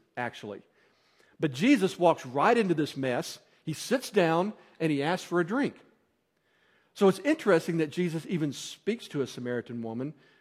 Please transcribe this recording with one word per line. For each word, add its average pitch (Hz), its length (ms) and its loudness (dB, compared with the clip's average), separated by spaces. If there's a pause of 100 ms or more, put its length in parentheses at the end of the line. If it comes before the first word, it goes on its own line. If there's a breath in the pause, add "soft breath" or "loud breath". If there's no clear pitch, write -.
(160)
actually. 113 460 -8 (800 soft breath)
But 151 120 0
Jesus 190 460 2
walks 170 260 4
right 143 320 2
into 196 180 2
this 147 220 -2
mess. 135 440 -4 (240 soft breath)
He 160 80 -6
sits - 380 -4
down, 180 420 2 (260 soft breath)
and 160 140 0
he 139 100 0
asks 175 240 -2
for 175 140 0
a 170 60 2
drink. 220 340 -2 (1120)
So 202 160 6
it's 190 120 4
interesting 185 580 2
that 156 120 0
Jesus 165 360 -2
even 156 260 -2
speaks - 560 -8
to 147 120 -6
a 123 60 -2
Samaritan 120 560 -8
woman 120 320 -8 (260 soft breath)